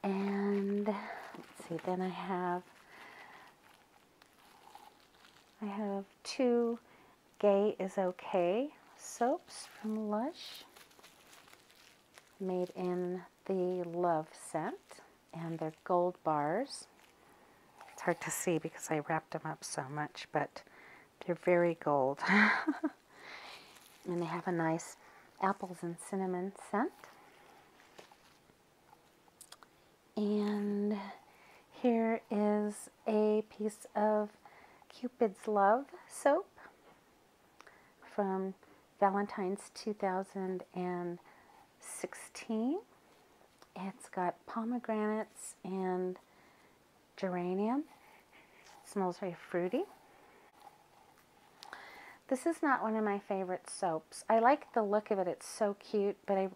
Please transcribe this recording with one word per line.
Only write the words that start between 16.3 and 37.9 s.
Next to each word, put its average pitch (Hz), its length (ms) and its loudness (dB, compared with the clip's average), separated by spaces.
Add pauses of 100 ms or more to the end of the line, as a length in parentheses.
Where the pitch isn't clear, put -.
It's - 120 -16
hard 170 180 0
to 165 100 -4
see 170 260 0
because - 320 -6
I 156 180 2
wrapped 160 240 -2
them 160 140 -6
up 156 180 -8
so - 280 -6
much, 151 400 -8
but - 300 -2 (640)
they're 170 180 -2
very 175 400 6
gold. 139 420 2
<laughs> 160 40 0 (1800)
And 175 140 -2
they 170 40 0
have 170 220 -4
a 185 40 0
nice 165 460 0 (440)
apples 190 400 -2
and 170 140 -4 (140)
cinnamon 190 440 -2 (180)
scent. 240 200 2 (3250)
And 208 800 2 (840)
here 226 480 2
is 208 600 0 (180)
a 214 360 4 (120)
piece 214 400 -6
of 214 340 4 (600)
Cupid's - 580 -2
Love 214 380 6 (240)
soap - 400 4 (1500)